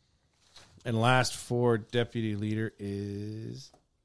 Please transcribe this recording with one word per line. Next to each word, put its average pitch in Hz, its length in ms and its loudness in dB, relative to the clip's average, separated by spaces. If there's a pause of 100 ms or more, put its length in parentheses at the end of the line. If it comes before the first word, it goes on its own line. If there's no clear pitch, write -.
(840)
And 113 160 0
last 123 340 6
for 120 440 2
deputy 113 580 -2
leader 107 420 -2
is 104 960 -8 (320)